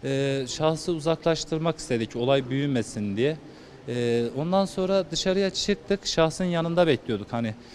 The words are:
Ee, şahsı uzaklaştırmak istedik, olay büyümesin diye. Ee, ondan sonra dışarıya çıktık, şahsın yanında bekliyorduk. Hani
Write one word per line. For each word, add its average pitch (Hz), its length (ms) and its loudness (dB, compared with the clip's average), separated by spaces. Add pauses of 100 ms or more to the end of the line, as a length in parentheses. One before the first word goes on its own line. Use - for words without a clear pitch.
Ee, 135 440 0
şahsı 156 440 0
uzaklaştırmak 160 840 0
istedik, 113 380 -2
olay 127 340 2
büyümesin 120 680 -2
diye. 143 200 0 (520)
Ee, 120 360 0 (120)
ondan 180 280 2
sonra 190 460 0
dışarıya 190 400 0
çıktık, - 560 -2
şahsın 160 380 2
yanında 170 420 2
bekliyorduk. 117 440 0
Hani 117 240 -2 (200)